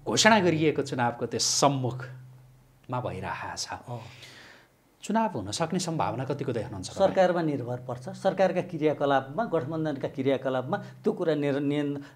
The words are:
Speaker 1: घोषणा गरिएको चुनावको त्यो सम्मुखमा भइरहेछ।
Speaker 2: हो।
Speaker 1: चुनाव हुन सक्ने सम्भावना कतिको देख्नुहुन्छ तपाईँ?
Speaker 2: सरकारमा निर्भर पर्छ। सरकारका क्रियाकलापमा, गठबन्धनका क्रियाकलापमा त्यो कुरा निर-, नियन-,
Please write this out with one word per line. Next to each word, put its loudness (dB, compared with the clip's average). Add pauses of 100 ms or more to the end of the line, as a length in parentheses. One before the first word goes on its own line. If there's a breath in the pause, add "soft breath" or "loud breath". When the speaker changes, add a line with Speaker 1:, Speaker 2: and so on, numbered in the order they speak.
Speaker 1:
घोषणा 6
गरिएको 4
चुनावको -2
त्यो -4
सम्मुखमा -2
भइरहेछ। -6 (200)
Speaker 2:
हो। -10 (1000 loud breath)
Speaker 1:
चुनाव 0
हुन -6
सक्ने -2
सम्भावना -2
कतिको -4
देख्नुहुन्छ -6
तपाईँ? 2
Speaker 2:
सरकारमा 4
निर्भर -2
पर्छ। -8
सरकारका 0
क्रियाकलापमा, 2
गठबन्धनका -2
क्रियाकलापमा 0
त्यो -4
कुरा 0
निर-, 2
नियन-, 0 (180 loud breath)